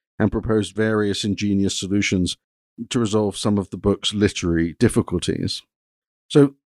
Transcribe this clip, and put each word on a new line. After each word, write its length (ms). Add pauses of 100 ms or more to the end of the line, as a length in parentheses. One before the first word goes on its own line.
(180)
and 140
propose 400
various 540
ingenious 520
solutions 600 (520)
to 100
resolve 380
some 200
of 120
the 80
book's 360
literary 680
difficulties. 800 (680)
So, 260 (100)